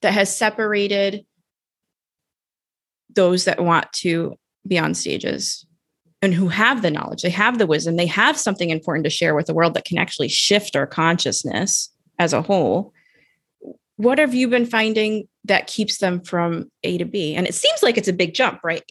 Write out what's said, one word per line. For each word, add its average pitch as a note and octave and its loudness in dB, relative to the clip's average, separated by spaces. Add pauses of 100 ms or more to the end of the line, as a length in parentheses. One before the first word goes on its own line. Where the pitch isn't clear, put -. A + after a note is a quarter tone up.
that G3+ 2
has G3+ 2
separated G#3 0 (1900)
those F3+ 4
that F3 0
want E3+ 2
to E3 -2 (320)
be F3+ 2
on D#3 0
stages - -6 (560)
and G3 2
who F3+ 2
have A3+ 2
the E3+ 2
knowledge, - -6
they F3+ 0
have G#3+ 0
the G#3 2
wisdom, D#3+ 0
they F3 2
have A3+ 2
something F#3+ -2
important D#3+ -2
to D#3 0
share D#3+ 0
with D3+ -2
the E3 -2
world E3 2
that - -4
can E3+ -4
actually E3 -2
shift - 0
our C#3 0
consciousness E3 -2 (280)
as E3+ 2
a C3 2
whole? E3 0 (1040)
What B3 2
have C#4+ 4
you B3+ 2
been A#3+ 2
finding A3 0 (180)
that G3 2
keeps - -4
them F3+ 0
from E3+ -2 (140)
A F3 -2
to F3 -2
B? E3+ -4
And F3+ -2
it - -4
seems D5+ 0
like A#3 2
it's F#3+ -2
a F#3 2
big F3 -2
jump, A#3+ 0
right? E3 -4